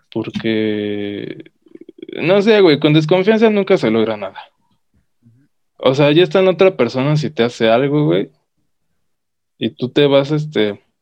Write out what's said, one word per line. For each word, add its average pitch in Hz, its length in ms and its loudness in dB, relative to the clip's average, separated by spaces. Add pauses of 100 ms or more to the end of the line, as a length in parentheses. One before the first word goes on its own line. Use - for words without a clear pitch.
(120)
Porque, 107 1400 -6 (680)
no 190 200 2
sé, 214 200 4
güey, 160 180 4
con 151 140 2
desconfianza 185 560 2
nunca 196 280 0
se 120 140 -2
logra 110 260 -2
nada. 98 220 -12 (1400)
O - 180 0
sea, 147 160 4
ya 160 120 4
está 185 160 0
en 190 80 2
otra 185 280 2
persona 131 400 -2
si 151 140 -2
te - 140 -2
hace 120 260 0
algo, 143 360 2
güey. 170 240 -2 (1300)
Y 113 140 -6
tú 127 180 -8
te 143 180 2
vas, 139 240 2
este, 151 500 -4 (200)